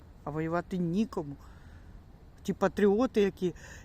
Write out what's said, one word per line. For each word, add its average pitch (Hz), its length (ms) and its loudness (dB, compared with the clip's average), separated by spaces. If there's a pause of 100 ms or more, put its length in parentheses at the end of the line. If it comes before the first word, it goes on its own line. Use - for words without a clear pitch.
(240)
а 143 60 -8
воювати 160 480 -4
нікому. 170 580 -2 (1040)
Ті 196 100 -4
патріоти, 202 680 4
які, 185 340 0 (300)